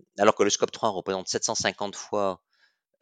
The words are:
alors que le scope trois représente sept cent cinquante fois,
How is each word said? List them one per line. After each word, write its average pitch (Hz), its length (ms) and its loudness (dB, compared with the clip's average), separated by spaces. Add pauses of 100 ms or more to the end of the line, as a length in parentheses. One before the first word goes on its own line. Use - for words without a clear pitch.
(180)
alors 107 180 6
que - 80 2
le 104 60 4
scope - 220 0
trois - 180 -2
représente 92 380 -4
sept - 160 -4
cent 113 120 -4
cinquante 101 400 -2
fois, 98 480 -4 (580)